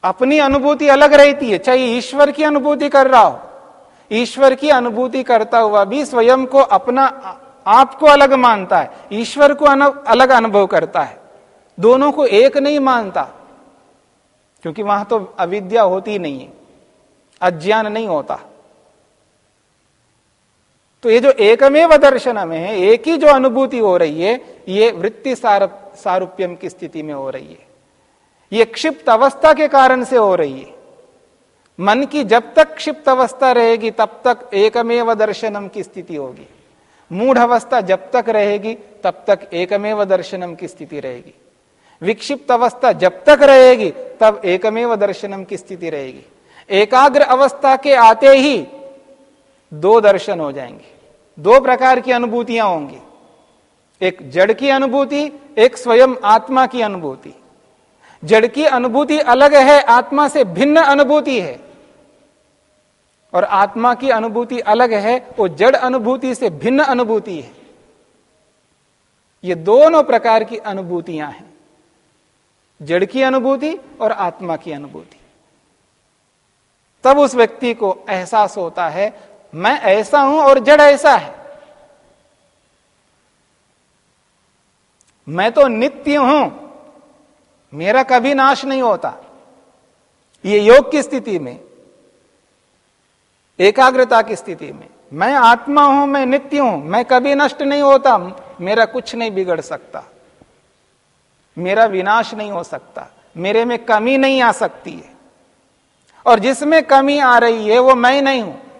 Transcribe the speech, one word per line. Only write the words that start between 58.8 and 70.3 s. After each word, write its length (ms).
अलग 360
है, 280
आत्मा 460
से 160
भिन्न 320
अनुभूति 640
है, 200
और 100
आत्मा 500
की 160
अनुभूति 480
अलग 340
है, 360
वो 100
जड़ 280
अनुभूति 580
से 160
भिन्न 280
अनुभूति 640
है। 120
ये 100
दोनों 480
प्रकार 420